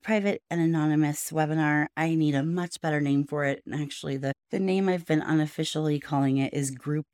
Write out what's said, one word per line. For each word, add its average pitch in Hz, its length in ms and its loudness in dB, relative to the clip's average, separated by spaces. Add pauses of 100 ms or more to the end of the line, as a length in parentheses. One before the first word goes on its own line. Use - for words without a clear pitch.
private 202 480 0
and 170 100 0
anonymous 156 680 2
webinar. 151 560 2 (100)
I 165 200 0
need 151 180 2
a 139 80 2
much 175 380 -4
better 156 200 0
name 139 240 2
for 147 200 -2
it. 139 200 -2
And 143 160 -6
actually, 143 360 -6
the, 135 160 -4 (180)
the 185 80 -2
name 190 300 2
I've 180 180 0
been 156 160 2
unofficially 151 800 0
calling 139 380 0
it 135 140 0
is 139 200 -2
Group 147 420 -4